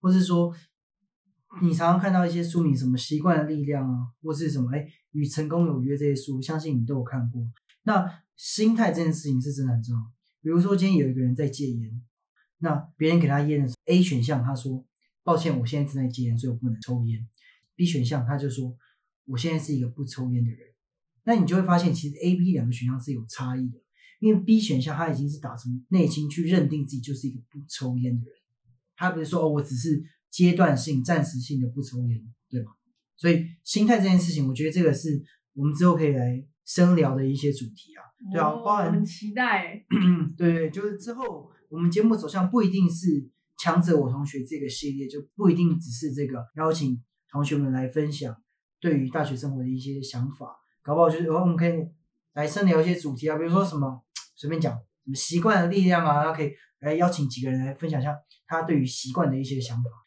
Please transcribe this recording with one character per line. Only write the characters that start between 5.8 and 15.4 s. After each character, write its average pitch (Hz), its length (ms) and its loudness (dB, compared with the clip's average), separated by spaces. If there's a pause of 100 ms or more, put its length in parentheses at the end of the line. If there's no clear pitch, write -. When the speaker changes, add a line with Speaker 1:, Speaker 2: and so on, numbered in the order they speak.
Speaker 1:
约 139 140 0
这 143 80 -4
些 143 100 2
书， 131 280 -6
相 156 180 -4
信 147 220 -2
你 113 40 -2
都 135 100 -4
有 127 100 -4
看 120 260 -4
过。 120 100 -6 (420)
那 196 220 2 (300)
心 220 400 0
态 214 160 4
这 165 100 0
件 160 100 2
事 - 180 -4
情 127 120 2
是 143 120 -4
真 135 120 -2
的 127 60 0
很 117 100 2
重 120 140 -4
要。 113 60 -2 (400)
比 156 80 -4
如 170 100 4
说 196 160 4
今 190 140 2
天 185 80 6
有 139 100 4
一 131 60 0
个 131 80 -2
人 127 120 2
在 143 140 0
戒 143 200 -4
烟， 117 220 -4 (680)
那 156 160 0 (220)
别 156 120 2
人 170 100 6
给 151 80 4
他 139 120 2
烟 147 220 2
的 131 60 0
时 123 40 -4
候， - 220 -2
A 180 80 8
选 156 200 2
项 127 220 0
他 135 100 -2
说： 131 320 -6 (380)
“抱 170 120 2
歉， 160 220 0